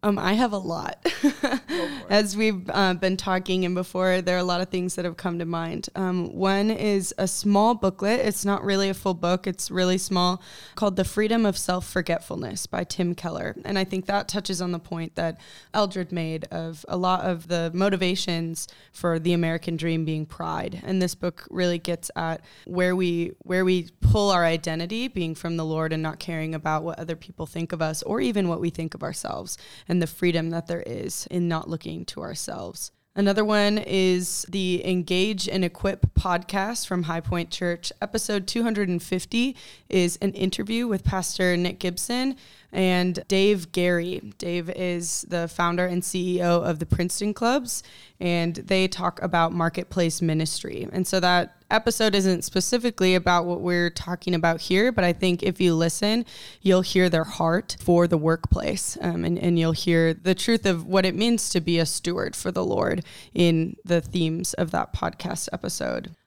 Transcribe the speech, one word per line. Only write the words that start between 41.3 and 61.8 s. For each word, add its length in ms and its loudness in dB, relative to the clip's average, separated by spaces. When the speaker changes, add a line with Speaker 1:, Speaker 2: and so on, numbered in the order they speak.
Speaker 1:
Nick 220 -2
Gibson, 560 -2
and 560 2
Dave 440 4
Gary. 640 0
Dave 320 -4
is 600 -4
the 180 -2
founder 400 0
and 180 -2
C 320 0
E 60 0
O 180 4
of 160 0
the 80 -4
Princeton 480 0
Clubs, 480 0
and 360 0
they 320 2
talk 360 -2
about 280 2
marketplace 720 0
ministry. 680 -2
And 160 0
so 140 0
that 320 2
episode 460 2
isn't 300 4
specifically 680 2
about 320 4
what 140 -2
we're 300 2
talking 440 -4
about 280 2
here, 280 4
but 140 2
I 80 4
think 320 2
if 160 0
you 160 6
listen, 500 2
you'll 200 6
hear 280 4
their 160 2
heart 560 0
for 260 6
the 100 4
workplace, 840 0
um, 240 -2
and, 140 0
and 200 4
you'll 140 2
hear 400 2
the 220 0
truth 300 2
of 200 2
what 200 4
it 100 2
means 340 2
to 120 2
be 180 2
a 60 2